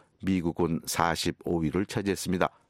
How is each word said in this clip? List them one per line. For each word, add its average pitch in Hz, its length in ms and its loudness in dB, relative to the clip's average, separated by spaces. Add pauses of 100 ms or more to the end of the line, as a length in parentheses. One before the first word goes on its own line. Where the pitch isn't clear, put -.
(220)
미국은 85 640 2
사십오 85 760 0
위를 82 260 0
차지했습니다. 92 640 -2 (200)